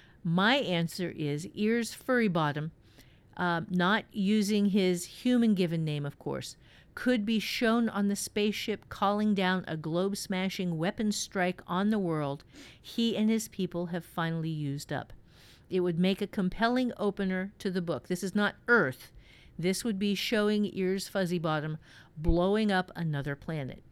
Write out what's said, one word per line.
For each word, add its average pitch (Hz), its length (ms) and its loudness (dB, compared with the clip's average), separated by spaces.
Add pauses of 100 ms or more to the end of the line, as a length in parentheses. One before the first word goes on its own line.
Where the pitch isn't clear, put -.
(240)
My 190 320 4
answer 170 600 -2
is 147 320 -4
Ears 226 460 0
Furry 240 340 2
Bottom, 156 420 0 (640)
uh, 170 340 0
not 180 420 2
using 208 540 2
his 185 400 2
human 240 480 2
given 170 300 0
name, 147 220 -2
of - 120 -8
course, 139 380 -8 (380)
could 247 300 2
be 220 160 2
shown 233 480 2
on 202 200 0
the 202 80 0
spaceship - 720 -2
calling 208 440 2
down 185 320 2
a 160 120 -4
globe-smashing 185 960 -2
weapon 208 340 -2
strike 185 560 -2
on 190 240 0
the 220 80 2
world 151 460 -2 (360)
he - 360 -2
and 214 140 2
his 220 180 0
people 175 380 -4
have 170 180 -6
finally 165 460 -4
used 147 420 -6
up. - 200 -6 (580)
It 180 100 0
would 175 180 0
make 185 220 2
a 202 60 -2
compelling 233 720 0
opener 190 640 -2
to 196 100 -4
the 185 100 -2
book. 165 280 -4
This 180 140 -4
is 185 120 -4
not 208 220 0 (120)
Earth. 185 420 2 (480)
This 180 260 0
would 214 140 -2
be 202 160 2
showing 208 600 2
Ears 190 340 -2
Fuzzy 180 300 -2
Bottom 156 400 -2 (400)
blowing 185 520 4
up 185 240 0
another 147 400 -4
planet. 143 580 -8